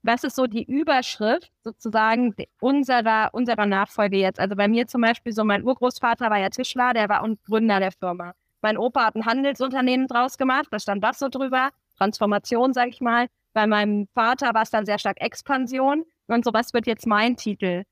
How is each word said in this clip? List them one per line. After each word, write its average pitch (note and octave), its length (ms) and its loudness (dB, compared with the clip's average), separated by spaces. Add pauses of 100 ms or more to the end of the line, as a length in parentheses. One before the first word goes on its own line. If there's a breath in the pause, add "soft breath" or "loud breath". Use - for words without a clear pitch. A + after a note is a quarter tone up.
was A#3 220 0
ist C#4 120 -6
so B3+ 120 2
die A3+ 160 -4
Überschrift C4+ 880 0 (120)
sozusagen A3 720 0
de-, - 120 -12 (140)
unserer, A#3+ 720 2
unserer A3+ 320 0
Nachfolge G3+ 520 0
jetzt? F#3+ 220 0
Also F#3+ 160 -2
bei G3+ 140 2
mir A#3 180 2
zum A#3+ 140 -2
Beispiel A#3 320 0
so, G#3+ 100 0
mein G#3 220 0
Urgroßvater B3 640 0
war G#3 80 2
ja G3 120 0
Tischler, B3+ 440 -2
der G#3+ 160 2
war G#3 140 2
und A3 200 -4
Gründer G#3+ 380 2
der F#3 100 0
Firma. F3+ 420 -8 (280)
Mein G#3+ 160 0
Opa A#3+ 300 2
hat G#3+ 80 -2
ein A3 100 -4
Handelsunternehmen C4 840 0
draus B3 300 -2
gemacht, C4+ 340 0
da G#3+ 80 -6
stand G3+ 240 -4
das A#3+ 160 0
so C#4 80 -2
drüber, C4 440 -2 (260)
Transformation, G#3+ 760 0
sag B3 140 0
ich - 140 -12
mal. A#3+ 260 0 (240)
Bei G#3+ 160 2
meinem G#3 460 0
Vater A#3+ 400 0
war A3 100 2
es - 60 -4
dann G#3+ 160 0
sehr G#3 140 -2
stark G3+ 220 -4
Expansion C4 840 -2 (220)
und A#3 180 0
so, A3+ 80 0
was A3+ 200 -2
wird A#3 140 0
jetzt A3+ 180 -4
mein A3+ 300 2
Titel? F#3+ 560 -4